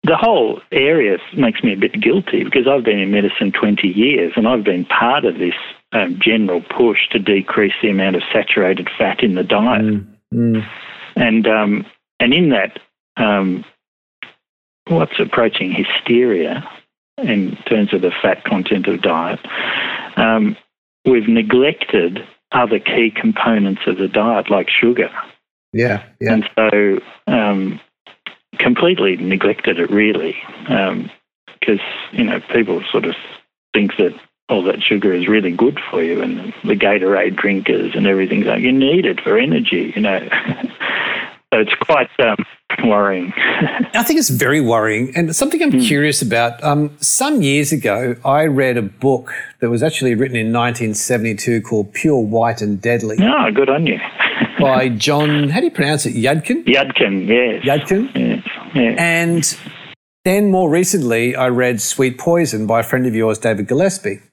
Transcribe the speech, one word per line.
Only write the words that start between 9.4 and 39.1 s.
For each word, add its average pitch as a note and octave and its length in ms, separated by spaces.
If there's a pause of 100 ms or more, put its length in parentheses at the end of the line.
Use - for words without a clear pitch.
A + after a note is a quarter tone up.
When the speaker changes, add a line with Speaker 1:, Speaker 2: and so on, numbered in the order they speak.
Speaker 1:
diet. A2 400
Speaker 2:
Mm, G#2 220 (260)
mm. A2+ 340 (500)
Speaker 1:
And, A2+ 300
um, G#2 400 (320)
and B2 140
in E3 180
that, G2 280 (380)
um, G2 480 (1200)
what's E3 320
approaching G2+ 520
hysteria G2+ 960 (500)
in G#2 380 (100)
terms G#2+ 260
of F#2+ 100
the F2+ 100 (100)
fat F#2+ 220
content F#2+ 420
of F2+ 160
diet, E2+ 380 (760)
um, A2 400 (480)
we've A#2 240
neglected A#2 920 (320)
other A2+ 260
key A#2 360
components G#2 720
of F#2 120
the F#2+ 100
diet, G#2+ 420
like F#2+ 200
sugar. A#2 400 (600)
Speaker 2:
Yeah, A2 300 (180)
yeah. A2+ 120
Speaker 1:
And A2 240
so, G#2 440 (320)
um, G2+ 480 (760)
completely B2 580
neglected F#2+ 640
it, F2 120
really, G2+ 460 (320)
um, F#2+ 400 (560)
'cause, G#2 140 (340)
you A#2 120
know, - 160 (120)
people G2 380
sort F#2+ 140
of E2 100 (580)
think G#2 260
that F2 140 (360)
all G2+ 160
that F#2+ 180
sugar G2+ 300
is F2+ 160
really G2+ 240
good E3 260 (100)
for E2+ 140
you, E2+ 200
and G#2 300 (120)
the G#2 100
Gatorade G2 600
drinkers F#2+ 580
and G2+ 140
everything, G2 340
like, - 180
you B2+ 120
need C#3 340
it F#2+ 140